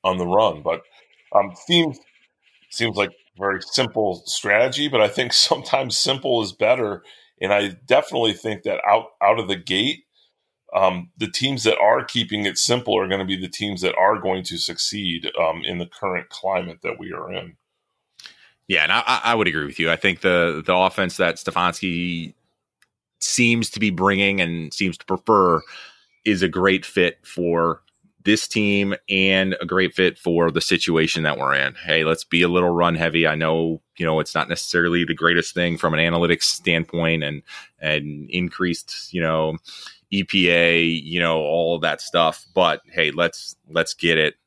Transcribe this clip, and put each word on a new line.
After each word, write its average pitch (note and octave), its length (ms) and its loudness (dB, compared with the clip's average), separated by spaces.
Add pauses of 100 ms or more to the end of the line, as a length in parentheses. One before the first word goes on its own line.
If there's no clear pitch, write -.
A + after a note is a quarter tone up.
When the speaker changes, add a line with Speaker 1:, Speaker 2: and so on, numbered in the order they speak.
Speaker 1:
on F#2 160 0
the F2 80 -2
run. F2+ 360 2
But, E2 200 -4 (500)
um, G2+ 200 2 (140)
seems, E3 320 0 (720)
seems A2+ 260 -4
like G2+ 140 0 (280)
very F#2+ 240 -2
simple G#2+ 640 -2
strategy, B2+ 640 0
but B2+ 120 2
I G#2+ 60 6
think A#2+ 260 -2
<laughs> - 0 -
sometimes C3+ 640 0
simple C3 460 0
is F#2 100 -6
better. G#2+ 520 0 (360)
And G2 120 0
I G2+ 240 0 (100)
definitely B2+ 460 2
think G#2 320 -6
that - 240 -2
out, G#2+ 220 2 (120)
out G#2 160 4
of G2+ 80 -4
the G2 80 -2
gate, F#2+ 460 -2 (760)
um, F2+ 420 0
the G#2+ 140 -4
teams C3 320 -4
that - 160 2
are B2 260 4
keeping G#2 420 -4
it F#2 120 -2
simple A#2 400 0
are F#2+ 80 0
gonna G2 180 -2
be F#2+ 120 -2
the F#2 100 -8
teams G2 360 -6
that F2 120 0
are G2+ 240 4
going F#2 260 -4
to - 140 -8
succeed, F2 720 -6 (100)
um, E2 240 -2
in F2+ 140 -6
the F2 80 -6
current F2+ 440 -8
climate F2+ 520 -6
that - 160 -8
we - 140 -14
are - 200 -12
in. F2 240 -12 (1080)
Speaker 2:
Yeah, E2 160 2
and D#2 80 2
I, G2+ 160 2
I, B2 180 2
I A#2 120 2
would G#2 100 2
agree D#2 200 -2
with C#2+ 120 -12
you. E2 140 2
I E2 40 2
think F#2+ 260 -2
the, E2+ 440 2
the F2+ 80 2
offense F#2 440 0
that E2+ 180 0
Stefanski F2 1000 -4 (880)
seems A#2 500 2
to G#2 100 -8
be G#2+ 100 2
bringing G2 500 2
and E2+ 340 -4
seems F#2 240 -4
to - 80 -20
prefer F#2 540 4 (640)
is G2 180 2
a F#2 60 2
great F#2 360 2
fit F2 400 0
for E2+ 580 -2 (420)
this A2 240 2
team G2+ 460 0 (140)
and F#2+ 520 2
a E2+ 60 -6
great F#2 280 0
fit F2+ 240 2
for E2+ 320 2
the D#2+ 100 0
situation D#2+ 640 0
that D2 160 0
we're C#2 160 0
in. C2+ 200 0
Hey, D#2+ 300 0
let's D#2+ 200 -2
be E2+ 180 2
a F2 60 4
little F2+ 220 2
run E2+ 240 2
heavy. E2 320 0
I D#2 80 2
know, D#2+ 460 -2 (160)
you E2+ 80 -4
know, D#2+ 140 2
it's - 160 -4
not D#2+ 140 -2
necessarily E2+ 560 0
the E2 100 -4
greatest E2+ 400 0
thing E2+ 240 0
from D#2+ 160 0
an D#2 60 0
analytics E2+ 440 2
standpoint E2 800 0
and, D2 200 -8 (360)
and D2+ 520 -6
increased, - 840 -6
you F2+ 80 -4
know, D#2+ 360 0 (540)
E G2 120 -2
P F2+ 260 0
A, E2+ 340 4
you E2 380 -2
know, E2 180 2
all E2 420 0
that D#2 200 -2
stuff. E2 540 0
But E2 320 2
hey, D#2 240 0
let's, E2 460 -4 (120)
let's D#2+ 260 -2
get E2+ 220 0
it D#2 200 0 (100)